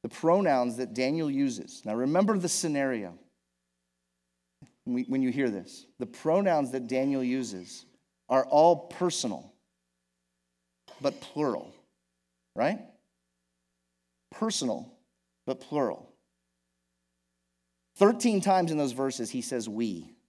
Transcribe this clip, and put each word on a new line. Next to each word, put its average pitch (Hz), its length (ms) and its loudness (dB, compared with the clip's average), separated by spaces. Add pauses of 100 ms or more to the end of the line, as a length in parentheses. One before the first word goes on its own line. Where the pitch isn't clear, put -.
The 113 80 -8
pronouns 147 640 4
that 123 160 -6
Daniel 143 380 0
uses. 135 560 -2
Now 107 80 -2
remember 175 420 2
the 175 140 -2
scenario 131 680 -2 (1700)
when 123 120 -4
we, 127 80 -2
when 135 180 -2
you 127 80 2
hear 131 180 0
this. 98 380 -8 (120)
The 123 80 -6
pronouns 160 680 0
that 127 160 -6
Daniel 131 360 0
uses 113 640 -6 (420)
are 131 160 4
all 160 440 6
personal, 139 680 -4 (1500)
but 139 220 -2
plural, 139 520 -4 (800)
right? 151 260 0 (1500)
Personal, 127 600 -4 (540)
but 131 140 -4
plural. 135 500 -4 (1900)
Thirteen 220 440 4
times 180 320 2
in 151 60 0
those 139 140 0
verses, 127 380 -4
he 127 120 -4
says 117 260 -4
"we." 104 460 -4 (140)